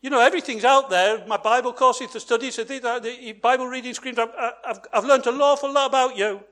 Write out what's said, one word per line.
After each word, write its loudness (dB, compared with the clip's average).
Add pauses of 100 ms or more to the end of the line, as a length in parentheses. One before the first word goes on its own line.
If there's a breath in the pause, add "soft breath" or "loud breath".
You -8
know, 2
everything's 2
out 4
there. 2
My -2
Bible 0
courses, 0
the -10
studies, -4
the, -6
the, -6
the -12
Bible 0
reading -10
screens. -8
I've, -2 (360)
I've, -8 (120)
I've 0
learned 4
an -2
awful 2
lot 2
about 0
you. -4 (120)